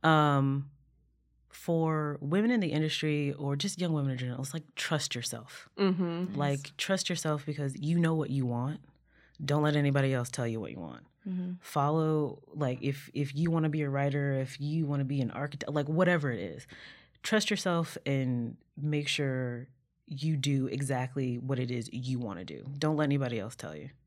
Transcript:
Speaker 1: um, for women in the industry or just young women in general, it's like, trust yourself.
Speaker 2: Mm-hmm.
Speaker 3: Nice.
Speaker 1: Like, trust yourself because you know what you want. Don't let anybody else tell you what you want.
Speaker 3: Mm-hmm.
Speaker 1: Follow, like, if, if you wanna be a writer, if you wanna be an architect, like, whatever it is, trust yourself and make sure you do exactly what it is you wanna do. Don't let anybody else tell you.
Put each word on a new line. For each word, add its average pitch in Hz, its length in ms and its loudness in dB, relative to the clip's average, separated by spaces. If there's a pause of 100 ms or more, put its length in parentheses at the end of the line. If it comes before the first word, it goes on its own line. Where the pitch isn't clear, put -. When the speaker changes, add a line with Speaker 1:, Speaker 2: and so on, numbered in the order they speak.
Speaker 1:
um, 143 640 6 (800)
for 156 720 0
women 190 300 2
in 240 80 4
the 185 80 2
industry 151 680 2
or 143 220 -2
just 180 260 -4
young 170 120 0
women 139 180 2
in 127 60 -2
general, 123 240 -4
it's 135 120 -6
like, 160 100 -6 (120)
trust - 400 -2
yourself. 120 520 -10 (100)
Speaker 2:
Mm-hmm. 180 500 2
Speaker 3:
Nice. 196 100 -4
Speaker 1:
Like, 143 400 0
trust - 320 0
yourself 156 360 0
because 139 340 -4
you 156 180 2
know 165 160 4
what 156 160 0
you 135 160 0
want. 123 340 -2 (640)
Don't 143 200 2
let 147 120 4
anybody 139 380 4
else 123 160 -2
tell 120 180 -4
you 113 120 -4
what 101 120 -8
you - 80 -10
want. 71 240 -12 (240)
Speaker 3:
Mm-hmm. 180 320 -4
Speaker 1:
Follow, 156 800 0 (140)
like, 131 280 -2
if, - 320 -4
if 139 220 -2
you 165 160 2
wanna 160 180 2
be 151 120 0
a 143 80 0
writer, 139 440 0
if 131 280 -2
you 151 240 0
wanna 139 200 0
be 135 160 0
an 117 100 0
architect, 143 420 -6
like, 147 160 0
whatever 160 420 4
it 113 80 -4
is, 85 280 -8 (560)
trust 214 260 2
yourself 175 560 0
and 127 500 0 (240)
make 147 280 0
sure 127 600 -2 (380)
you 151 320 -2
do 135 300 2
exactly 127 720 -2
what 131 200 -2
it 123 120 -2
is 120 200 -4
you 127 280 -2
wanna 98 260 -6
do. 71 180 -12 (140)
Don't 156 200 2
let 151 80 2
anybody 135 340 2
else 107 160 -8
tell - 200 -12
you. 78 140 -12 (160)